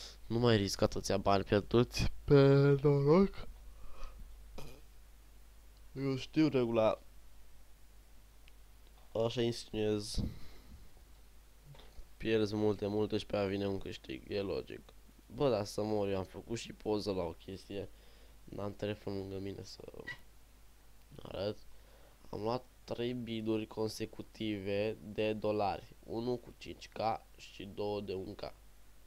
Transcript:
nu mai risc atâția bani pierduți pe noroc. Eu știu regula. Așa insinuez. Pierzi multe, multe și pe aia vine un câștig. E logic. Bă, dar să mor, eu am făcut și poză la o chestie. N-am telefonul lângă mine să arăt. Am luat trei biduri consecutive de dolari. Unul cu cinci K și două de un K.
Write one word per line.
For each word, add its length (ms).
nu 120
mai 180
risc 240
atâția 360
bani 280
pierduți 680
pe 100
noroc. 680
Eu 240
știu 320
regula. 520
Așa 180
insinuez. 800
Pierzi 380
multe, 320
multe 320
și 80
pe 100
aia 100
vine 200
un 120
câștig. 520
E 100
logic. 400
Bă, 240
dar 140
să 180
mor, 260
eu 100
am 60
făcut 340
și 140
poză 400
la 100
o 100
chestie. 560
N-am 300
telefonul 440
lângă 200
mine 240
să 200
arăt. 360
Am 120
luat 240
trei 280
biduri 540
consecutive 1400
de 300
dolari. 720
Unul 340
cu 200
cinci 300
K 320
și 280
două 360
de 140
un 200
K. 200